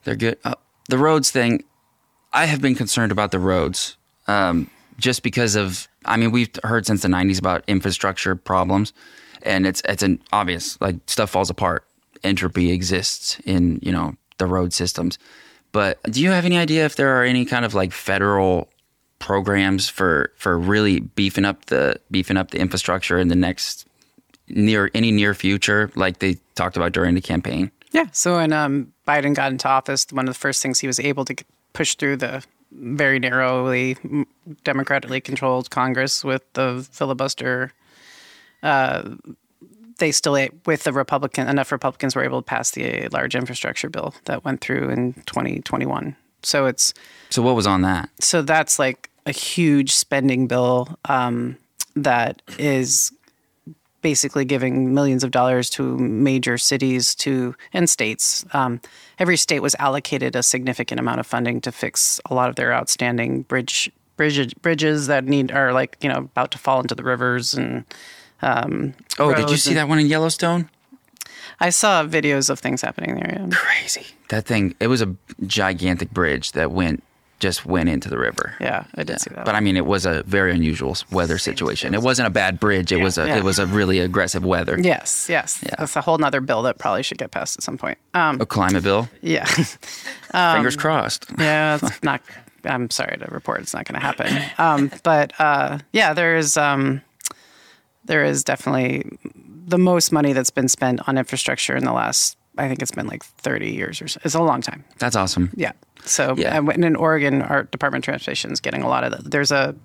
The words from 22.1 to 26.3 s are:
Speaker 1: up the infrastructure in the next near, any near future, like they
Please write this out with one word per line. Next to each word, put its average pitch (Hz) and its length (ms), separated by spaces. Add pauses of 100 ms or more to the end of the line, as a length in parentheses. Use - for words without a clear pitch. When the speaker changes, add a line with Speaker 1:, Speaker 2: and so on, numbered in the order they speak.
Speaker 1:
up 92 140
the - 80
infrastructure 92 600
in 90 80
the 85 80
next - 500 (640)
near, 104 480
any 113 160
near 104 240
future, 101 600
like 92 240
they 92 180 (180)